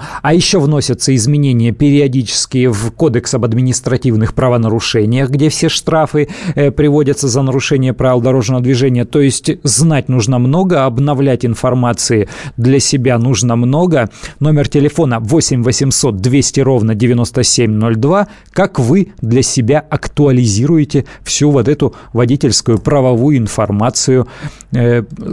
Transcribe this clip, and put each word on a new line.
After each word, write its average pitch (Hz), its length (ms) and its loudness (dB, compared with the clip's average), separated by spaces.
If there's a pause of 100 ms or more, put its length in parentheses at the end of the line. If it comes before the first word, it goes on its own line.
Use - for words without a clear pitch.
(220)
А 147 120 0
ещё 180 260 2
вносятся 139 560 0
изменения 123 560 0
периодически 135 960 0
в 113 240 -2
Кодекс 131 420 -2
об 117 100 -2
административных 120 880 -2
правонарушениях, 120 960 0
где 143 180 0
все 160 200 -2
штрафы, 156 600 -2 (260)
э, 143 160 0
приводятся 143 560 0
за 131 160 0
нарушение 131 500 0
правил 127 280 0
дорожного 127 420 0
движения. 123 420 0
То - 160 -2
есть 139 300 0 (140)
знать 147 440 0
нужно 127 300 0
много, 151 460 0
обновлять 131 600 0
информации 123 440 0 (680)
для 131 220 2
себя 127 360 0
нужно 120 400 0
много. 135 540 0 (300)
Номер 143 280 2
телефона 143 520 0
восемь 123 420 0
восемьсот 113 560 0
двести 127 420 0
ровно 120 340 2
девяносто 120 480 0
семь 120 300 0
ноль 110 240 0
два. 170 320 0 (240)
Как 190 260 -2
вы 151 340 0 (100)
для 117 180 2
себя 135 480 0
актуализируете 135 1160 0 (160)
всю - 280 0
вот 135 160 2
эту 143 280 0 (180)
водительскую 120 640 0
правовую 131 600 2
информацию? 113 880 0 (420)
Э, 120 320 0 (300)